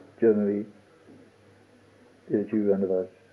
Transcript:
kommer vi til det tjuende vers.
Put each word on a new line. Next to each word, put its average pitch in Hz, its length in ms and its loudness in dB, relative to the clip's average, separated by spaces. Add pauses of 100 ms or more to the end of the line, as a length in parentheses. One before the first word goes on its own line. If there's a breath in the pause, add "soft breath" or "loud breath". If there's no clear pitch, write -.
(200)
kommer 208 260 4
vi 208 200 -2 (1600)
til 139 100 -2
det 101 120 -4
tjuende 98 400 0
vers. 92 240 -4 (200)